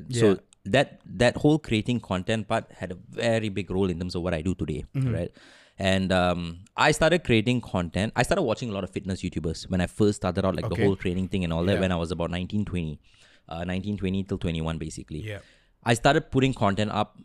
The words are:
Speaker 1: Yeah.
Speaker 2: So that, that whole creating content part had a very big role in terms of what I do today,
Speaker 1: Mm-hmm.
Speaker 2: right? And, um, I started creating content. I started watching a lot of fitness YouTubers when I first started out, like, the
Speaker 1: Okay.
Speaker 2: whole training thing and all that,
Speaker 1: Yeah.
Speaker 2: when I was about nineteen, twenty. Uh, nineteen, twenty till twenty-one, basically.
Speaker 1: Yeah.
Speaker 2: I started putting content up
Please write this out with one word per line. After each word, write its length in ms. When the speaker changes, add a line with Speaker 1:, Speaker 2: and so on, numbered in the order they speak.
Speaker 1:
Yeah. 120
Speaker 2:
So 180
that, 400
that 320
whole 200
creating 420
content 460
part 200
had 160
a 60
very 380
big 220
role 180
in 100
terms 160
of 60
what 140
I 80
do 120
today, 300
Speaker 1:
Mm-hmm. 200
Speaker 2:
right? 180
And, 340
um, 460
I 160
started 320
creating 380
content. 520
I 80
started 200
watching 260
a 60
lot 100
of 60
fitness 320
YouTubers 480
when 100
I 60
first 300
started 280
out, 100
like, 140
the 60
Speaker 1:
Okay. 100
Speaker 2:
whole 120
training 320
thing 140
and 120
all 100
that, 120
Speaker 1:
Yeah. 40
Speaker 2:
when 100
I 60
was 140
about 200
nineteen, 360
twenty. 340
Uh, 160
nineteen, 320
twenty 280
till 120
twenty-one, 400
basically. 440
Speaker 1:
Yeah. 180
Speaker 2:
I 100
started 360
putting 220
content 400
up 320